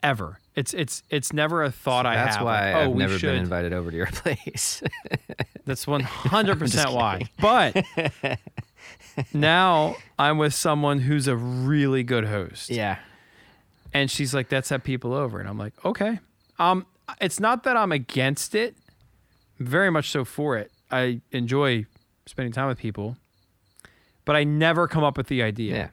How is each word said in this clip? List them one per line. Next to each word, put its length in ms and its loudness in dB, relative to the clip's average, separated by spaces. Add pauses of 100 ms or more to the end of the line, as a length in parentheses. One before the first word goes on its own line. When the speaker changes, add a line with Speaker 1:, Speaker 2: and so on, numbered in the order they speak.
Speaker 1:
ever. 360 -2 (160)
It's, 180 -4
it's, 380 -6
it's 220 -2
never 300 2
a 80 0
thought 360 0
I 80 2
Speaker 2:
That's 220 2
Speaker 1:
have, 80 0
Speaker 2:
why 280 2
Speaker 1:
like, 20 4
"Oh, 140 4
Speaker 2:
I've 40 0
Speaker 1:
we 100 0
Speaker 2:
never 160 0
Speaker 1:
should." 80 -2
Speaker 2:
been 160 2
invited 320 -2
over 160 -4
to 60 -6
your 100 -2
<laughs> 60 -6
place. 680 -6 (840)
Speaker 1:
That's 200 -6
one 140 0
hundred 580 0
percent 320 0
Speaker 2:
<laughs> 60 -2
I'm 240 0
just 240 -10
Speaker 1:
why. 380 4 (120)
Speaker 2:
kidding. 180 -2 (100)
Speaker 1:
But 160 -2 (160)
Speaker 2:
<laughs> 60 -16 (720)
Speaker 1:
Now 640 4 (220)
I'm 200 2
with 160 2
someone 460 2
who's 280 2
a 80 2
really 680 2
good 220 0
host. 460 -4
Speaker 2:
Yeah. 280 -2 (920)
Speaker 1:
And 180 0
she's 240 -4
like, 180 -2
"Let's 160 0
have 160 -2
people 300 -4
over." 260 -4
And 80 -10
I'm 100 -8
like, 160 -10 (100)
"Okay." 360 -2 (380)
Um, 280 2 (340)
it's 200 -2
not 240 2
that 120 2
I'm 160 2
against 600 -2
it. 220 -2 (800)
Very 320 2
much 200 0
so 140 0
for 320 -2
it. 140 -6 (200)
I 300 0 (120)
enjoy 540 0 (400)
spending 260 -6
time 160 -2
with 100 -4
people. 380 -8 (1080)
But 120 4
I 80 4
never 420 4
come 160 0
up 140 2
with 100 -4
the 160 0
idea 320 -2
Speaker 2:
Yeah. 180 -2